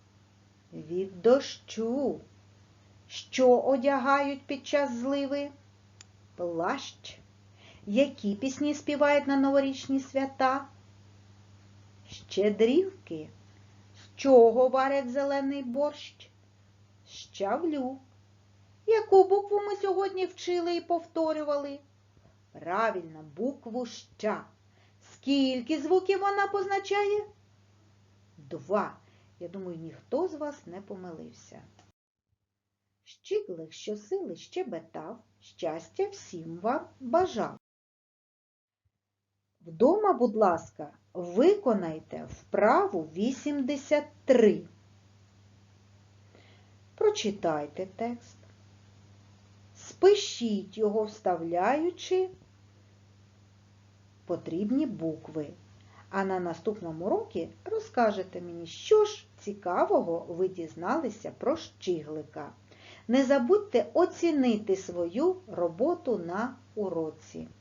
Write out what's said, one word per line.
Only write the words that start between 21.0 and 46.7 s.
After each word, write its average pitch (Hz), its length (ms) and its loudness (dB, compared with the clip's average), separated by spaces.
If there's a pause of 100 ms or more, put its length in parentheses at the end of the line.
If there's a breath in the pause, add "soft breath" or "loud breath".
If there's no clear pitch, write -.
Правильно, 175 720 -4 (120)
букву 240 500 -6
«щ». - 580 -8 (680 soft breath)
Скільки 269 680 0
звуків 370 400 2
вона 403 260 0
позначає? 403 800 0 (1120)
Два. 160 580 -4 (440 soft breath)
Я 175 80 -12
думаю, 180 300 -10
ніхто 196 500 -6
з 311 60 -8
вас 294 320 -10
не 180 140 -14
помилився. 180 840 -16 (1400)
Щиглих 175 680 -8
щосили 214 640 -8
щебетав, 185 800 -10 (220)
щастя 170 680 -6
всім 165 500 -14
вам 254 280 -2 (140)
бажав. 269 580 -2 (2000)
Вдома, 330 520 4
будь 226 240 0
ласка, 170 560 0 (200)
виконайте 180 1120 0
вправу 220 800 0
вісімдесят 277 1040 -2 (200)
три. 220 400 6 (2250 soft breath)